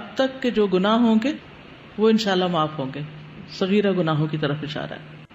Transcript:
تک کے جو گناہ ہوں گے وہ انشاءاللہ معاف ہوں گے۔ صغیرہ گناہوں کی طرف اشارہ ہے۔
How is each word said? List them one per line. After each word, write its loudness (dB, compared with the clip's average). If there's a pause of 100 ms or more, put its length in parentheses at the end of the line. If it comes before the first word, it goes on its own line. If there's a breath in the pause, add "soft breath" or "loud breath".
(160)
تک -2
کے 0
جو 2
گناہ 2
ہوں 6
گے 0 (680)
وہ 6
انشاءاللہ 2
معاف 0
ہوں -4
گے۔ -8 (580)
صغیرہ 2
گناہوں 0
کی -4
طرف -2
اشارہ -8
ہے۔ -16 (100)